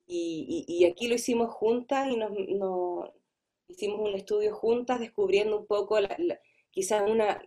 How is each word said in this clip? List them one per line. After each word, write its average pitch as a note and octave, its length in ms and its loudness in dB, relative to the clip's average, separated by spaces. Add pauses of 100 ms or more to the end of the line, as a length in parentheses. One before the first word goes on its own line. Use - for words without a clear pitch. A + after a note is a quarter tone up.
Y, E3 600 -6
y, E3 60 -6
y F3 120 6
aquí F3 220 2
lo A#3 80 2
hicimos A#3 380 0
juntas B3 580 0
y A#3+ 60 0
nos, G#3+ 140 -4
nos F#3 800 -4 (560)
hicimos G#3 320 -4
un G#3 160 -2
estudio G#3 400 -2
juntas, A#3+ 440 0
descubriendo G#3 600 0
un G3+ 80 -14
poco, G#3 320 2
la, G3 180 0
la, E3+ 220 -2 (320)
quizás G3+ 360 0
una G#3+ 400 2